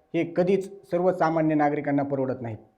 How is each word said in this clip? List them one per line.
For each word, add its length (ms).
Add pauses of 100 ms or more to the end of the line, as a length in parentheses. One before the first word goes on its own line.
(140)
हे 220
कधीच 360 (200)
सर्वसामान्य 640
नागरिकांना 480
परवडत 380
नाहीत. 160 (200)